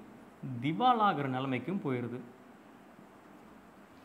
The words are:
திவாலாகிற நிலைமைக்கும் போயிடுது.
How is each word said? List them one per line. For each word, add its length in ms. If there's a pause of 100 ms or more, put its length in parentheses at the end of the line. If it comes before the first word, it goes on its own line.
(600)
திவாலாகிற 640
நிலைமைக்கும் 580
போயிடுது. 340 (1900)